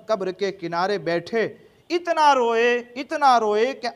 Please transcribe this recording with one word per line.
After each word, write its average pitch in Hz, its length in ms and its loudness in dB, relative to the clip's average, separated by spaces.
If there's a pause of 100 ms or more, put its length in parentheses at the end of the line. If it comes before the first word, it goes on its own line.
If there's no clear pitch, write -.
कब्र 190 240 -2
के 196 200 -4
किनारे 180 460 -2
बैठे, 170 460 -2 (460)
इतना 320 420 2
रोए, 240 420 2 (220)
इतना 277 420 2
रोए 220 360 2
कि - 220 -8